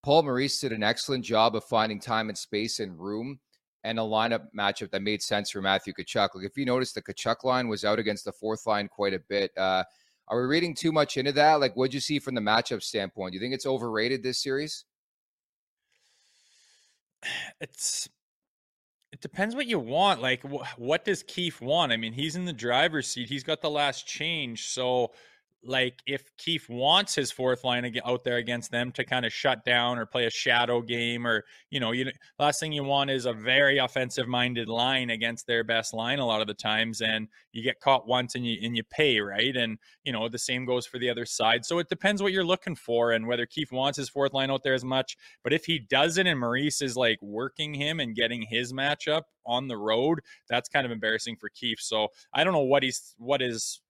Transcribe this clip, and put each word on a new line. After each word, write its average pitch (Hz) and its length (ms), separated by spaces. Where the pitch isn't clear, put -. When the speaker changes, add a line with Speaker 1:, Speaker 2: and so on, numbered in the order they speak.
Speaker 1:
Paul 151 200
Maurice 135 360
did 127 140
an 107 100
excellent 123 400
job 110 320
of 107 80
finding 110 360
time 110 300
and 101 80
space 110 420
and 95 200
room 113 400
and 113 160
a - 20
lineup 110 460
matchup 101 340
that 98 100
made 104 200
sense 104 300
for 98 100
Matthew 95 320
Tkachuk. 101 420
Like, 92 100
if 98 120
you 139 80
noticed, 127 300
the 107 60
Tkachuk - 420
line 127 260
was 104 160
out 107 140
against 104 260
the 104 60
fourth 107 340
line 104 240
quite 101 240
a 92 60
bit. 98 380
Uh, 92 260
are 120 140
we 127 60
reading 165 280
too 165 160
much 151 260
into 139 140
that? 147 280
Like, 127 140
what'd 127 200
you 139 80
see 147 180
from 131 160
the 113 60
matchup 110 420
standpoint? 95 480
Do 95 60
you 95 40
think 123 120
it's 127 120
overrated 120 580
this 127 180
series? 139 440
Speaker 2:
<sighs> - 60
It's, - 480
it - 100
depends 214 340
what 269 120
you 226 120
want. 143 420
Like, 127 220
wh-, 139 360
what 123 240
does 202 200
Keefe - 360
want? 143 320
I 113 60
mean, 113 160
he's 147 240
in 180 80
the 175 80
driver's 131 540
seat. 123 200
He's 131 160
got 156 180
the 160 80
last 147 380
change. 151 600
So, 127 440
like, 127 460
if 135 160
Keefe 165 320
wants 147 460
his 135 180
fourth 127 320
line 123 180
ag-, 123 220
out 123 180
there 123 140
against 120 340
them 120 220
to 123 100
kinda 123 260
shut 123 360
down 120 340
or 110 60
play 120 200
a 117 40
shadow 120 520
game 120 460
or, 110 160
you 139 120
know, 113 100
you, 127 180
last 143 220
thing 156 100
you 143 140
want 139 240
is 131 160
a 120 80
very 135 440
offensive-minded 123 920
line 123 400
against 113 380
their 117 180
best 113 280
line 120 260
a 131 60
lot 110 140
of 107 80
the 104 60
times, 110 480
and 110 260
you 117 100
get 120 200
caught 131 260
once 123 280
and 123 120
you, 113 160
and 117 140
you 110 60
pay, 135 360
right? 107 380
And, 113 220
you 139 80
know, 113 160
the 120 100
same 127 240
goes 123 240
for 127 100
the 123 120
other 120 160
side. 117 400
So 170 120
it 175 120
depends 196 340
what 196 80
you're 190 140
looking 175 320
for 117 340
and 113 160
whether 120 180
Keefe 147 280
wants 135 240
his 135 100
fourth 139 260
line 135 160
out 135 140
there 131 120
as 127 100
much. 131 320
But 123 80
if 156 140
he 165 120
doesn't 156 480
and 160 140
Maurice 127 420
is, 127 140
like, 117 260
working 127 520
him 147 260
and 117 160
getting 117 280
his 117 280
matchup 147 520
on 123 220
the 120 100
road, 120 440
that's 123 220
kind 139 160
of 120 80
embarrassing 110 420
for 107 140
Keefe. 117 320
So 107 260
I 151 120
don't 185 80
know 160 60
what 139 220
he's, - 360
what 131 240
is 120 480